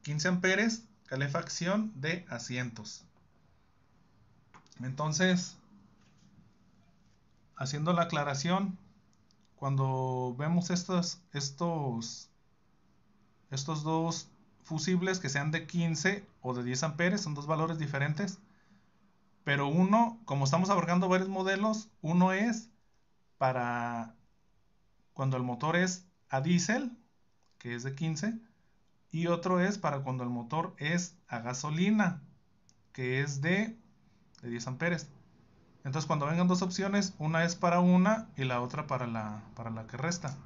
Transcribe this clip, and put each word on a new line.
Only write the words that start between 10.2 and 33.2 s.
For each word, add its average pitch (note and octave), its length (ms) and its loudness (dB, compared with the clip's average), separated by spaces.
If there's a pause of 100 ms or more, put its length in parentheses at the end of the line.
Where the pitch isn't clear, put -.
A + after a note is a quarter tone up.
vemos E3+ 320 0
estos, F3 500 -2 (140)
estos, C#3 960 -4 (1200)
estos D3+ 340 -4
dos E3 460 -2 (340)
fusibles F3+ 560 0
que C3+ 100 -6
sean C#3+ 200 -2
de E3 160 -2
quince E3+ 640 0 (140)
o B2+ 120 -4
de B2 100 -4
diez B2+ 200 -2
amperes, F3 380 0
son D3+ 120 -4
dos C#3+ 140 -6
valores D#3+ 320 0
diferentes, D3 580 -2 (1080)
pero C#3+ 240 2
uno, G3+ 580 4
como C#3 200 2
estamos E3+ 240 4
abarcando F3+ 400 4
varios F#3+ 200 4
modelos, G3 600 0 (120)
uno F3+ 320 4
es A3 360 0 (680)
para A#2+ 760 -2 (1000)
cuando C3 240 0
el B2 60 -2
motor B2 320 -2
es F3+ 300 0 (240)
a C3+ 120 0
diésel, G#3+ 540 0 (640)
que A#2+ 160 -8
es A#2+ 80 -6
de C3+ 140 -6
quince, D#3+ 420 -2 (720)
y E3 160 -2
otro F3 340 2
es G3 200 2
para C#3+ 220 -2
cuando B2+ 220 -4
el A#2+ 60 -2
motor A#2+ 480 -4
es E3+ 380 -2 (120)
a A#2+ 120 -6
gasolina, F3 840 0 (720)
que B2+ 280 -2